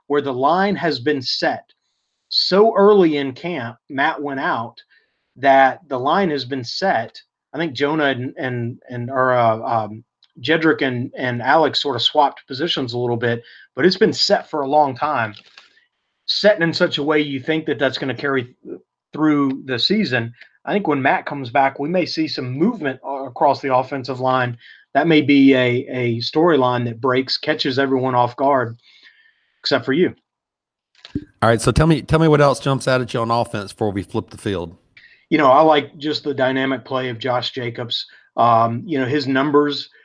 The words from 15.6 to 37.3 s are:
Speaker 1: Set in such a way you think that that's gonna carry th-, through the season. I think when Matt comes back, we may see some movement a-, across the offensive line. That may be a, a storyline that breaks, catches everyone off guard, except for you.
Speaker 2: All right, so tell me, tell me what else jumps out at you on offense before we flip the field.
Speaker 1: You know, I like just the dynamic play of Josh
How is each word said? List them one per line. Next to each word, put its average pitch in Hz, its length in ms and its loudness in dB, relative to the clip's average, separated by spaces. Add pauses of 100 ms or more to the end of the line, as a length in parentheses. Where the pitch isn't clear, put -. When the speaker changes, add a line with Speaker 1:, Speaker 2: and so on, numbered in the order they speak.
Speaker 1:
Set 202 340 2
in 165 120 2
such 170 260 0
a 147 40 -2
way 151 160 2
you 143 220 -2
think 160 260 -2
that 143 120 -2
that's 143 200 -2
gonna 131 160 -4
carry 135 480 -4
th-, - 160 -14 (340)
through 143 520 2
the 127 140 -4
season. 123 540 0 (340)
I 151 60 -4
think 196 140 0
when 143 160 0
Matt 156 220 0
comes 139 240 -8
back, 135 320 0
we 147 80 -4
may 175 160 0
see 156 240 -6
some 127 240 -8
movement 151 500 -2
a-, 135 220 -8
across 131 380 0
the 135 120 -2
offensive 127 460 -2
line. 127 380 -2 (340)
That 170 160 2
may 151 140 6
be 139 320 6
a, 127 340 0
a 120 300 -4
storyline 127 640 0
that 117 160 -8
breaks, 131 380 -2
catches 151 400 -4
everyone 131 360 0
off 123 220 0
guard, 127 420 0 (840)
except 131 260 -2
for 135 80 -2
you. 165 200 0 (1300)
Speaker 2:
All 110 60 4
right, 117 120 4
so 127 120 0
tell 156 140 4
me, 156 160 2
tell 160 180 0
me 160 80 4
what 147 120 4
else 139 200 4
jumps 135 260 -2
out 127 140 2
at 120 120 -8
you 123 80 -2
on 117 100 -2
offense 113 420 -4
before 107 180 -2
we 95 120 -4
flip - 280 -6
the 101 80 -20
field. 90 380 -6 (540)
Speaker 1:
You 156 80 2
know, 139 120 6
I 143 120 8
like 151 360 2
just 147 240 -6
the 143 120 -4
dynamic 131 500 -2
play 131 240 -6
of 117 100 -8
Josh 123 320 -4